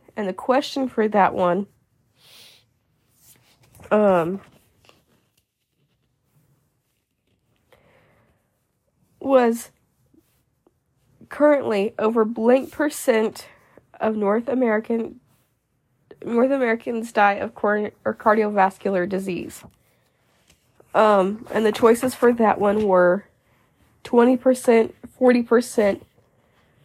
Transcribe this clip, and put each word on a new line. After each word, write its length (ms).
And 100
the 60
question 560
for 180
that 260
one, 340
um, 500
was, 500
"Currently, 680
over 280
blank 460
percent 760
of 140
North 340
American, 680
North 260
Americans 600
die 220
of 200
coron-, 380
or 100
cardiovascular 920
disease." 560
Um, 560
and 120
the 80
choices 440
for 180
that 260
one 280
were 380
twenty 320
percent, 600
forty 280
percent, 600